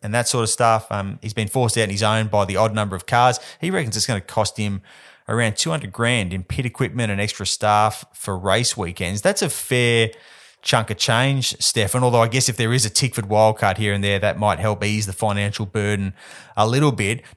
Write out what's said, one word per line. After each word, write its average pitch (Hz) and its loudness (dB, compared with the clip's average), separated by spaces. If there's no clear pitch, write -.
and 107 -4
that 120 0
sort 117 0
of 107 0
stuff. 113 2
Um, 98 -6
he's 107 -8
been 107 -2
forced 120 0
out 117 2
on 98 -2
his 98 -4
own 110 2
by 101 2
the 95 -2
odd 107 2
number 104 -2
of 90 -8
cars. 120 4
He 170 -4
reckons 139 -2
it's 110 -2
gonna 104 -2
cost - -4
him 101 -4
around 110 0
two - -2
hundred 101 -6
grand 117 0
in 95 -6
pit - -4
equipment 120 -2
and 98 -2
extra 104 -4
staff 104 2
for 95 -6
race 101 0
weekends. 92 -4
That's 202 0
a 156 0
fair 117 2
chunk 113 0
of 98 -6
change, 131 0
Stefan, 113 0
although 120 4
I 113 4
guess 127 0
if 110 -4
there 113 0
is 123 2
a 107 -2
Tickford 117 -2
wildcard 107 4
here 104 0
and 98 0
there, 101 2
that 101 0
might 101 0
help 104 -2
ease 107 0
the 98 -4
financial 101 -2
burden 101 -2
a 104 2
little 135 2
bit. 107 -2